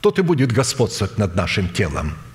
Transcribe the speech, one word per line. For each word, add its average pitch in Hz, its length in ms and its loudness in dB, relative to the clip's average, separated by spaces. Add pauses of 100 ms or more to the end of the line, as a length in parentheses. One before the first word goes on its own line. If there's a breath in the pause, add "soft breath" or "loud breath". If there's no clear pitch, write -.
Тот 208 160 2
и 190 40 2
будет 165 300 4
господствовать - 640 0
над 95 200 0
нашим 92 340 0
телом. 76 420 -2 (220)